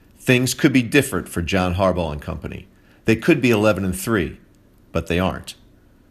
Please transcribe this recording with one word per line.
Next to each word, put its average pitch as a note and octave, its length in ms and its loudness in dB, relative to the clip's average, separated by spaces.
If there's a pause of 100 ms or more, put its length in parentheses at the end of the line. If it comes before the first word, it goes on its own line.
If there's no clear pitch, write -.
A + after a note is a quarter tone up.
(200)
Things B2+ 360 2
could D3+ 180 2
be B2+ 100 4
different G#2+ 460 0
for F2 140 -4
John F2+ 320 0
Harbaugh F2 380 0
and D#2 100 -10
company. D2 460 -12 (380)
They A2+ 100 4
could C3+ 260 2
be B2 80 4
eleven G#2 340 2
and F#2 140 -4
three, F#2 400 -2 (540)
but E2+ 160 -4
they E2+ 100 0
aren't. F2+ 380 -4 (540)